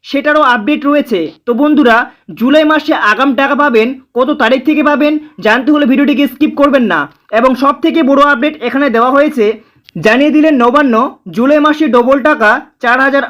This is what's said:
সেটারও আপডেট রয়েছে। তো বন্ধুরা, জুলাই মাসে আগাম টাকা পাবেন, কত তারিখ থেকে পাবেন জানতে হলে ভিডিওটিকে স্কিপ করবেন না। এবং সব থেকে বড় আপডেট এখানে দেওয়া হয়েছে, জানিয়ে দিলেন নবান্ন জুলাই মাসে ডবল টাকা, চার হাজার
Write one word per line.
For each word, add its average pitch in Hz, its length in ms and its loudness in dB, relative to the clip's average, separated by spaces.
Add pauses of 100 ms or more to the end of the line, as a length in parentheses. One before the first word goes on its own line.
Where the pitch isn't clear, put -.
সেটারও 294 400 -2 (120)
আপডেট 294 300 -2
রয়েছে। 277 360 0 (240)
তো 240 100 -2
বন্ধুরা, 262 420 2 (400)
জুলাই 285 340 2
মাসে 302 220 -2 (120)
আগাম 220 300 0
টাকা 277 220 -2
পাবেন, 240 320 0 (260)
কত 247 140 0 (140)
তারিখ 247 220 0
থেকে 302 200 0
পাবেন 294 280 0 (280)
জানতে 220 300 0
হলে 294 160 2
ভিডিওটিকে 269 400 0
স্কিপ - 300 -2
করবেন 277 360 2
না। 156 80 -2 (320)
এবং 240 220 2
সব 262 280 0
থেকে 330 200 0
বড় 277 200 2 (100)
আপডেট 294 300 -2
এখানে 262 280 -2
দেওয়া 240 260 0
হয়েছে, 285 300 0 (500)
জানিয়ে 247 400 0
দিলেন 311 260 2
নবান্ন 247 320 2 (400)
জুলাই 269 260 2
মাসে 302 280 0
ডবল 247 300 2 (100)
টাকা, 214 220 0 (300)
চার 247 200 0
হাজার 269 300 0